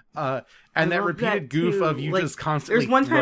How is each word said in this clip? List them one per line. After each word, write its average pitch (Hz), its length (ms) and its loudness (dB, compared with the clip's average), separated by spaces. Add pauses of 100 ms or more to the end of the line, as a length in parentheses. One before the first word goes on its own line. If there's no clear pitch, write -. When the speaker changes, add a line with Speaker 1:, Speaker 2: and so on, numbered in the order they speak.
(160)
Speaker 1:
Uh, 135 260 -4 (320)
and 165 200 2
Speaker 2:
I - 20 2
Speaker 1:
that 185 60 0
Speaker 2:
love 202 60 0
Speaker 1:
repeated 202 360 -2
Speaker 2:
that 123 60 -14
Speaker 1:
goof 165 260 0
Speaker 2:
too. 196 80 0
Speaker 1:
of 156 160 0
you 151 140 -4
Speaker 2:
Like, 185 80 2
Speaker 1:
just 147 160 -4
constantly 156 480 0
Speaker 2:
there's 214 40 -4
one 262 140 4
time 277 60 -2 (120)